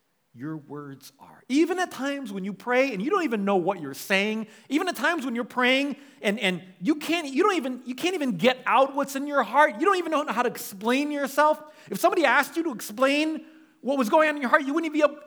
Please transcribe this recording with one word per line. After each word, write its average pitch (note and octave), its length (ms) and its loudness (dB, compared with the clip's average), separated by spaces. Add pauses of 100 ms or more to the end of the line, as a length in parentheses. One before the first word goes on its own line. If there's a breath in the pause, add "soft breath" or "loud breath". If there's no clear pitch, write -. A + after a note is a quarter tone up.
(320)
your D3 240 -10
words C#3+ 640 -16
are. - 280 -20
Even E4 300 2
at F#4 140 -4
times C#4 400 -6
when F#3+ 120 -8
you G3+ 80 -6
pray B3 400 0
and F#3 80 -6
you B3+ 100 -2
don't G4 120 2
even A3+ 220 -2
know G3+ 100 2
what F#3 260 0
you're C3+ 140 -8
saying, G#3 540 -2 (200 loud breath)
even F4 200 0
at - 80 -4
times D4 280 0
when B3 120 -4
you're A#3+ 80 -4
praying C4 520 0 (240 loud breath)
and, G#3+ 200 0
and F#3 220 0 (180)
you C4 160 0
can't, D#4 320 -4
you C4+ 160 2
don't G#4 100 4
even, B3+ 300 -4
you B3 100 -10
can't F4+ 220 -2
even C4 200 -2
get B3 300 2
out C4+ 300 2
what's C#4 180 -4
in C#4+ 140 -6
your C#4 160 0
heart. B3+ 340 2
You D4+ 80 0
don't G4 120 4
even E4 120 -6
know D4+ 160 0
how A#3 160 -2
to B3 60 0
explain A#3+ 640 -2
yourself. D4 500 2 (280 loud breath)
If G3+ 100 -4
somebody E4+ 240 4
asked C4 320 4
you E4 80 -2
to D#4+ 80 -4
explain C#4 720 0 (360 loud breath)
what C#4 180 -2
was A#3 100 0
going D#4 200 6
on D4+ 60 0
in D4 80 -6
your A#3+ 80 -2
heart, D4+ 140 4
you C#4 100 -4
wouldn't D#4+ 180 -2
even D4+ 160 4
be D4 40 -2
able, D4 140 -16